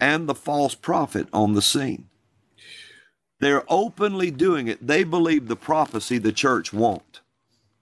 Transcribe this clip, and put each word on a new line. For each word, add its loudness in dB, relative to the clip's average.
and 0
the -2
false -2
prophet -2
on 2
the 2
scene. -2
They're 2
openly 0
doing 0
it. -6
They 2
believe 0
the -4
prophecy -2
the 0
church 0
won't, -2